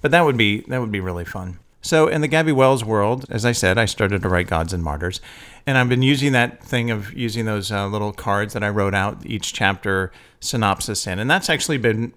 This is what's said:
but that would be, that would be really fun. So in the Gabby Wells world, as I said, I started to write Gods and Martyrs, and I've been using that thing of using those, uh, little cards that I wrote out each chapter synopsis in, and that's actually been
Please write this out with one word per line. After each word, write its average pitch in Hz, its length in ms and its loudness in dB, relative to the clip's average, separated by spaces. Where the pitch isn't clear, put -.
but 147 80 0
that 170 160 6
would 139 100 4
be, 107 260 2
that 127 200 -6
would 110 100 -4
be 101 80 -2
really 87 260 -6
fun. 92 340 -12
So 160 240 4
in 151 140 0
the 151 60 0
Gabby 156 240 2
Wells 131 320 4
world, 110 460 0
as 107 160 -2
I 120 60 6
said, 98 260 4
I 113 80 4
started 98 380 0
to 101 60 0
write 90 180 2
Gods 82 260 -2
and 87 100 -4
Martyrs, 78 380 -6
and 135 100 2
I've 123 120 2
been 127 120 2
using 139 300 2
that 123 320 0
thing 117 260 -2
of 104 240 -6
using 113 320 -4
those, 104 260 -4
uh, 101 140 -2
little 104 280 -4
cards 101 420 -2
that 107 80 -2
I 104 60 0
wrote 101 260 0
out 98 280 -2
each - 300 -4
chapter 95 580 -2
synopsis 104 680 -2
in, 95 140 -6
and 117 100 -4
that's 185 220 0
actually 151 260 -2
been 113 400 0